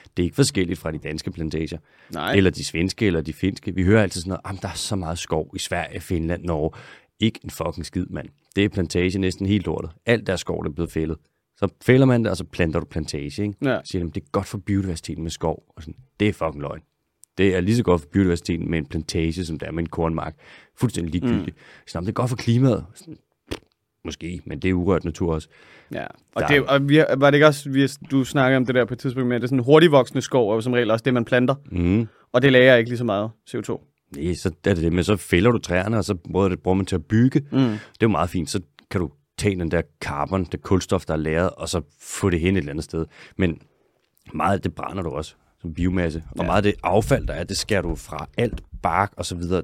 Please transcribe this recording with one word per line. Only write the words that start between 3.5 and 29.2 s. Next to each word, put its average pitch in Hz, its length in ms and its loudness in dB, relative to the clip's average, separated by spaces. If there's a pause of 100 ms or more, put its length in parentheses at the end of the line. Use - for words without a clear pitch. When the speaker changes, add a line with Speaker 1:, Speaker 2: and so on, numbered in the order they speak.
Speaker 1:
Vi 92 100 0
hører 107 180 6
altid 92 180 -2
sådan 87 80 -8
noget, 95 180 -6
"Jamen, 98 160 -10
der 98 60 -6
er 92 60 -8
så - 220 -6
meget 87 220 -4
skov 80 380 -4
i - 20 -8
Sverige, 87 420 -6
Finland, 82 440 -4
Norge." 80 260 0 (500)
Ikke 113 240 0
en - 60 -12
fucking 82 360 -8
skid, 90 200 -4
mand. 73 220 -10 (280)
Det 101 80 4
er 104 40 2
plantage 92 500 0
næsten 95 280 -2
helt 98 200 2
lortet. 82 240 -6 (160)
Alt 113 200 2
deres 92 140 -2
skov, 82 240 -6
der 85 60 -4
er 73 40 -10
blevet 82 180 -4
fældet. 80 240 -4 (440)
Så 101 80 0 (140)
fælder 131 240 6
man 123 180 4
det, 104 60 0
og 92 60 -2
så 85 80 -6
planter 80 360 -2
du 73 60 -10
plantage, 73 560 -8
ikke? 104 120 -4 (100)
Speaker 2:
Ja. 127 200 0
Speaker 1:
Så - 60 -18
siger 90 140 -4
de, 82 60 -6
"Det 87 120 -8
er - 100 -20
godt 98 140 -2
for - 120 -10
biodiversiteten 92 640 -4
med 82 80 -6
skov." 80 320 -4 (140)
Og 82 60 -18
sådan, 80 120 -16 (260)
det 104 80 4
er 101 40 0
fucking 78 300 -6
løgn. 71 180 -10 (580)
Det 92 180 4
er 92 40 2
lige 104 160 2
så 120 60 2
godt 87 180 4
for - 80 -18
biodiversiteten 85 640 0
med 82 80 0
en 76 80 -4
plantage, 82 580 -4
som 80 140 -8
det 76 100 -10
er 78 40 -8
med 82 100 -4
en 82 60 -4
kornmark. 80 480 -4 (420)
Fuldstændig 87 340 -2
ligegyldigt. 95 440 -2
Speaker 2:
Mm. - 60 -20 (240)
Speaker 1:
Så, - 120 -8
"Nå, - 20 -6
men 90 60 -6
det 107 60 -4
er - 20 -4
godt 123 160 -2
for 127 60 -4
klimaet." 120 480 2 (100)
Sådan, - 220 -20 (880)
måske, 82 420 -10
men 73 120 -10
det 92 120 0
er 92 40 4
urørt 87 300 2
natur 82 300 -2
også. 78 140 -6 (440)
Speaker 2:
Ja. - 120 -8 (300)
Og - 80 -2
Speaker 1:
Der 156 40 0
Speaker 2:
det, 147 100 4
Speaker 1:
er 135 60 4
Speaker 2:
og 139 260 2
vi 147 80 6
har, 151 200 4
var 143 140 6
det 143 60 4
ikke 147 100 8
også, 143 240 2
vi, 135 160 2 (240)
du 135 140 2
snakkede 135 320 2
om 127 100 2
det 127 80 -2
der 123 100 4
på 117 100 -6
et 120 40 -14
tidspunkt 127 300 -4